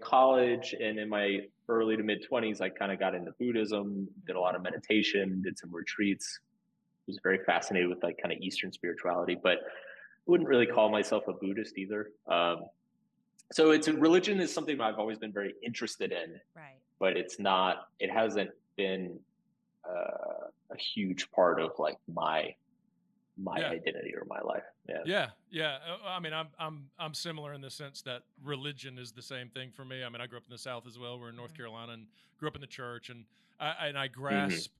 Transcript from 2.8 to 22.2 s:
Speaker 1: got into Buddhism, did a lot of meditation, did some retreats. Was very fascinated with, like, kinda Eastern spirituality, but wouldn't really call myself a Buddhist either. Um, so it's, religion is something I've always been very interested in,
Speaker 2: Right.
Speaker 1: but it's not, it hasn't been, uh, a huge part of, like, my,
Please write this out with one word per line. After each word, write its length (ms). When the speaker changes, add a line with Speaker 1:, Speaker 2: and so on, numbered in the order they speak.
Speaker 1:
got 180
into 240
Buddhism, 680
did 80
a 60
lot 120
of 100
meditation, 760
did 160
some 160
retreats. 680
Was 160
very 220
fascinated 420
with, 160
like, 180
kinda 200
Eastern 320
spirituality, 680
but 180
wouldn't 240
really 180
call 220
myself 400
a 40
Buddhist 440
either. 340
Um, 380
so 180
it's, 160
religion 540
is 120
something 280
I've 180
always 200
been 120
very 220
interested 480
in, 260
Speaker 2:
Right. 260
Speaker 1:
but 160
it's 240
not, 480
it 120
hasn't 400
been, 420
uh, 600
a 60
huge 540
part 300
of, 180
like, 180
my, 400